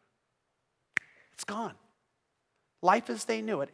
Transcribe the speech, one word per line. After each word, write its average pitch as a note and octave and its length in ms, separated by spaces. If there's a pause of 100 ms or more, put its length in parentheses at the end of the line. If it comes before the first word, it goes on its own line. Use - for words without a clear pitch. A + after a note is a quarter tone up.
(1300)
it's - 100
gone. G#3 300 (1080)
Life G#3 280
as A3+ 160
they A3 160
knew A3 180
it, C#3 140